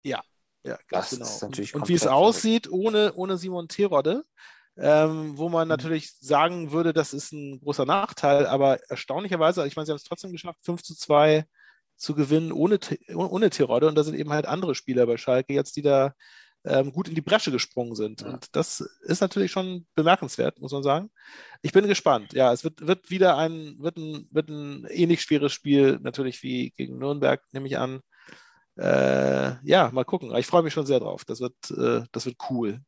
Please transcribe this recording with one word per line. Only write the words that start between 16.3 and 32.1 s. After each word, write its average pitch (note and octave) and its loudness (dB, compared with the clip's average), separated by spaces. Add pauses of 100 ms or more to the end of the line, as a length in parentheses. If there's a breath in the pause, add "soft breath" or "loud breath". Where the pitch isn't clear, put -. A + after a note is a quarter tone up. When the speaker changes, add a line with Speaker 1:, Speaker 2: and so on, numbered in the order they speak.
Speaker 1:
ähm, C3+ 0
gut E3+ -4
in D#3+ -8
die D#3+ -2
Bresche G3+ 2
gesprungen A#2+ -4
sind. G#2+ -8
Speaker 2:
Ja. G#2+ -12
Speaker 1:
Und - -14
das - -2 (240)
ist - 0
natürlich F#3+ 0
schon F#3 -6
bemerkenswert, D#3 0
muss C3+ -10
man C#3 -6
sagen. D3+ 0 (520 loud breath)
Ich D#3 -4
bin G3+ 6
gespannt. C#3 0
Ja, B2+ 6
es A#2 -2
wird, D#3 -8
wird F3+ -2
wieder F3+ 4
ein, D#3 -6
wird D#3+ -6
ein, D#3 -12
wird D#3 -2
ein C#3+ -12
ähnlich E3+ 2
schweres C#3+ 2
Spiel, C#3 4
natürlich C3 -6
wie B2+ -6
gegen B2+ -10
Nürnberg, C#3 0 (120)
nehme C3+ -10
ich C3+ -6
an. C3 -6 (760 soft breath)
Äh, C2 2 (120)
ja, D3+ 4
mal C3 -2
gucken. D#3 -6
Ich - -2
freue F3 4
mich D#3 -4
schon D3+ -2
sehr C3 2
drauf. G2 -8
Das A#2 -12
wird, B2 -6 (160)
äh, A#2+ 0 (100)